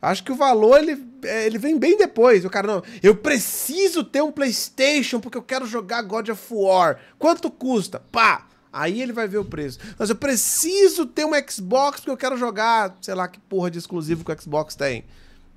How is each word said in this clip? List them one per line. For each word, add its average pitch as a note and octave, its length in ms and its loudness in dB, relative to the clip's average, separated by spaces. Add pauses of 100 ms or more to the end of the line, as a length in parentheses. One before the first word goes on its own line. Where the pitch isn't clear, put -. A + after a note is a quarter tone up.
Acho F#3 200 -2
que C#4 100 -8
o - 20 -4
valor, B3 420 6
ele, D4+ 260 2 (200)
é, A3 240 -4
ele A3 100 0
vem C#4+ 220 0
bem D#4 180 4
depois. A#3 480 4
O F#3+ 60 -6
cara, G3+ 160 -2
não, G3+ 160 -2 (200)
eu G3 140 8
preciso D4+ 880 -2
ter C#4 180 0
um D4+ 80 -2
PlayStation C4+ 880 -2
porque B3 200 -12
eu - 40 -10
quero C4 240 -8
jogar A3+ 360 -6
God G#3+ 260 -6
of A3 140 -10 (100)
War. F#3 480 2 (180)
Quanto E4 320 0
custa? B3 520 -4 (100)
Pá! A3 340 2 (240)
Aí E3+ 300 -4
ele A#3+ 140 -6
vai A3+ 120 -4
ver G3 120 -4
o G3 60 -2
preço. C#3+ 340 -10 (200)
Mas G#3 120 -2
eu A3+ 60 0
preciso E4 920 2
ter D4+ 180 -4
um D#4 60 -2 (180)
Xbox C4 520 0
porque D4+ 100 -8
eu B3+ 80 -4
quero C4 180 -4
jogar, A3+ 640 0
sei F#3+ 140 -10
lá, F#3 120 -4
que F3+ 120 -20
porra F3+ 320 -4
de E3+ 80 -10
exclusivo E3 460 -6
que D#3+ 80 -6
o D3+ 60 -6
Xbox D3+ 360 -6
tem. C3 320 -6 (500)